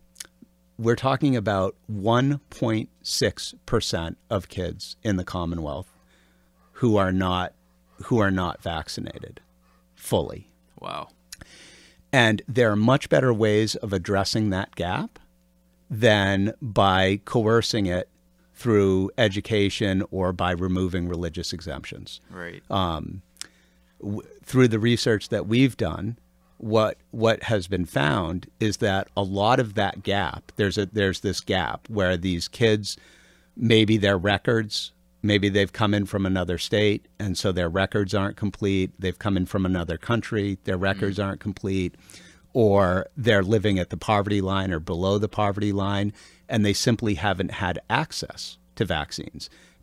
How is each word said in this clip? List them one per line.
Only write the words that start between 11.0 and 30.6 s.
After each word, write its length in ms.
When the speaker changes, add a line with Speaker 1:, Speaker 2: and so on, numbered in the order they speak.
Speaker 1:
And 340
there 240
are 60
much 320
better 260
ways 400
of 180
addressing 580
that 260
gap 420
than 720
by 640
coercing 640
it 220
through 640
education 920
or 200
by 200
removing 560
religious 440
exemptions. 680
Speaker 2:
Right. 400
Speaker 1:
Um, 520
w-, 220
through 240
the 100
research 520
that 180
we've 280
done, 420
what, 400
what 320
has 240
been 160
found 720
is 200
that 280
a 60
lot 380
of 140
that 280
gap, 540
there's 200